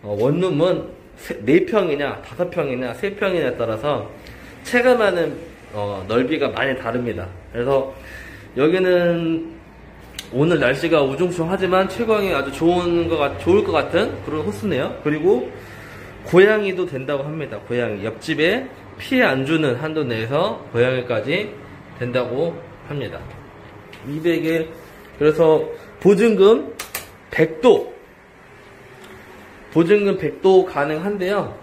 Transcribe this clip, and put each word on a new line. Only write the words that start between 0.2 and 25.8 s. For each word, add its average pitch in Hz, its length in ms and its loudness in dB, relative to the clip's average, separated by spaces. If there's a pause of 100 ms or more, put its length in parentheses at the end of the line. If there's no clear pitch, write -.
세, - 280 -12
네 151 200 4
평이냐, 143 560 -2
다섯 - 280 -6
평이냐, 127 460 -4
세 196 200 -6
평이냐에 170 400 -2
따라서 113 540 -4 (540)
체감하는, 214 720 2 (380)
어, 101 340 -6
넓이가 131 420 0
많이 131 280 -2
다릅니다. 113 500 -4 (240)
그래서 131 420 0 (640)
여기는 170 960 2 (760)
오늘 156 280 2
날씨가 143 440 2
우중충하지만 180 880 0
채광이 208 440 0
아주 139 180 -2
좋은 170 560 2
것 160 100 0
같-, 143 220 -2
좋을 190 240 4
것 - 80 -2
같은 165 540 0
그런 151 160 -4
호수네요. 165 600 -4
그리고 160 460 0 (760)
고양이도 190 640 4
된다고 139 360 -4
합니다. 147 440 -8
고양이. 113 360 -2
옆집에 160 640 -2 (300)
피해 254 260 0
안 135 220 2
주는 151 300 2
한도 156 280 -4
내에서 131 680 -2
고양이까지 127 840 0 (460)
된다고 123 600 -2 (280)
합니다. 143 320 -8 (880)
이백에, 160 580 0 (500)
그래서 156 500 4 (320)